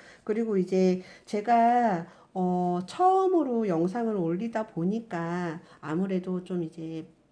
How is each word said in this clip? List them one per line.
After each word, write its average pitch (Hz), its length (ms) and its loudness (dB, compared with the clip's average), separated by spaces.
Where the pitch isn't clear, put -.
그리고 220 320 -2
이제 185 460 2
제가, 226 800 2
어, 180 520 0
처음으로 359 840 2
영상을 214 460 0
올리다 208 540 -2
보니까 175 920 -4
아무래도 180 640 -4
좀 180 180 -4
이제 160 440 -10